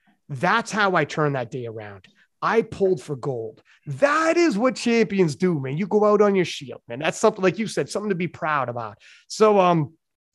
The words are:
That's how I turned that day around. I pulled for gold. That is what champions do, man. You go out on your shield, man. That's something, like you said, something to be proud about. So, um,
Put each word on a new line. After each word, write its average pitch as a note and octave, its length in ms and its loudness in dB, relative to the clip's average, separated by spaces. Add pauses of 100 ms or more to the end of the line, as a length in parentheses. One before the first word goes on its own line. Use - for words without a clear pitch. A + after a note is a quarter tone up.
(280)
That's F3 420 -2
how G3 260 0
I D#3 80 2
turned D3 300 -2
that B2 160 -6
day B2+ 140 -10
around. G#2+ 420 -14 (360)
I G3+ 200 2
pulled F#3+ 400 -2
for D3 140 -8
gold. A#2 460 -8 (240)
That D4+ 500 0
is D#4+ 220 2
what B3 180 0
champions G#3 600 2
do, F3+ 220 0
man. C3+ 200 -6
You G3+ 80 -4
go G3+ 180 2
out G#3 160 4
on G#3 140 4
your F#3 100 2
shield, - 420 -12
man. A#2 120 -10
That's D#3 200 -2
something, G#3+ 240 2
like F#3 160 2
you A3 80 -4
said, D3+ 220 -4
something G#3 220 -4
to G3 40 0
be E3+ 140 -4
proud D3 400 -4
about. A#2 300 -10 (280)
So, G#3+ 320 4
um, F3 360 4 (400)